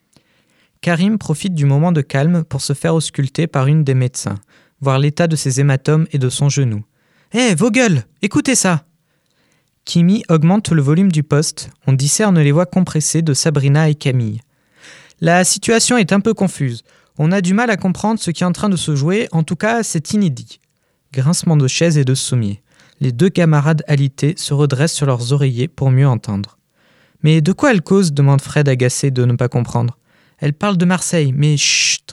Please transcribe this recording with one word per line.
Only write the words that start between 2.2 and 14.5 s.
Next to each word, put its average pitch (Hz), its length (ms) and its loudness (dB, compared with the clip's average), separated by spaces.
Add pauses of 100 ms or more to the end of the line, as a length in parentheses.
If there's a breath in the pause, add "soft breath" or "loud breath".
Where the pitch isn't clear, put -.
pour - 160 -8
se - 140 -4
faire 165 200 -2
ausculter 151 540 -2
par 131 180 0
une 156 160 2
des 139 120 0
médecins, 123 440 -2 (420 soft breath)
voir 135 200 0
l'état 147 260 0
de 160 80 0
ses 135 240 -2
hématomes 143 540 0
et 147 60 -2
de 127 100 0
son 143 200 -2
genou. « 117 360 -2 (480)
Hé, 220 240 2
vos 214 160 2
gueules, 208 320 2 (180)
écoutez - 320 0
ça ! » 180 300 0 (1000)
Kimi 175 440 2
augmente 170 400 2
le 160 100 2
volume 165 320 2
du 156 100 0
poste, - 460 -2 (180)
on 135 60 2
discerne 160 480 2
les 143 120 4
voix 165 120 2
compressées 165 560 -2
de 156 140 0
Sabrina 147 560 2
et 151 40 0
Camille. « 117 460 -2 (800 loud breath)